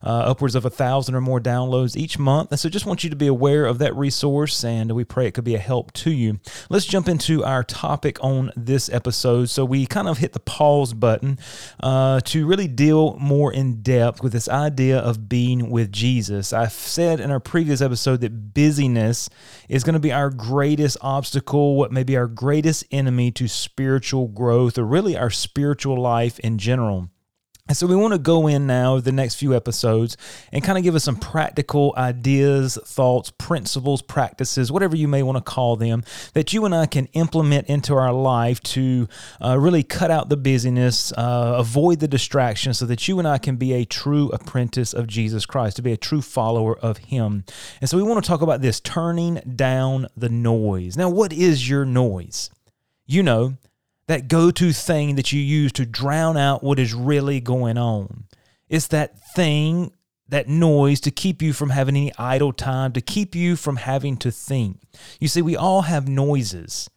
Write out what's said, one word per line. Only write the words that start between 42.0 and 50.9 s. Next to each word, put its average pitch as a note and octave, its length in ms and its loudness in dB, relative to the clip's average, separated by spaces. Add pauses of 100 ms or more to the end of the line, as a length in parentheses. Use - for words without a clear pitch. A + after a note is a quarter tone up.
distractions, C3 720 0
so B2 80 -4
that A#2+ 200 -2
you F#3 120 0
and E3+ 80 0
I C#3+ 100 2
can C3 180 -2
be B2+ 180 -2
a B2 120 0
true C#3+ 440 0
apprentice B2 600 -4
of A#2+ 140 -4
Jesus A2 400 -4
Christ, A2+ 300 -2
to B2 80 -8
be B2 80 0
a A2 60 -2
true D3 260 -2
follower A2+ 560 0
of A2+ 180 -2
Him. G#2 460 -4 (380)
And C3+ 60 -2
so E3 100 0
we G3 60 2
wanna G#3+ 180 0
talk E3 200 0
about D#3 220 2
this, A#2 160 0
turning E3+ 600 -2 (140)
down C3 520 0 (100)
the A#2 120 -2
noise. A2 680 0